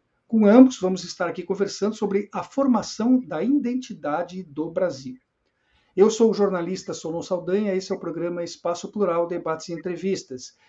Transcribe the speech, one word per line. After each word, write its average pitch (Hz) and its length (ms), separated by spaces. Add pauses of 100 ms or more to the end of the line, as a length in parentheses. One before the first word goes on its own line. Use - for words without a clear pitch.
(280)
Com 220 180
ambos, 254 340
vamos 185 240
estar 175 240
aqui 170 140
conversando 196 540
sobre 202 360
a 180 120
formação 254 760
da 160 220
identidade 185 1000
do 151 260
Brasil. 147 460 (800)
Eu 208 160
sou 226 180
o 196 60
jornalista 185 580
Solon 165 300
Saldanha, 185 500
esse 185 180
é 190 40
o 190 40
programa 170 440
Espaço 170 480
Plural, 170 340
Debates 165 440
e 170 40
Entrevistas. 170 840 (140)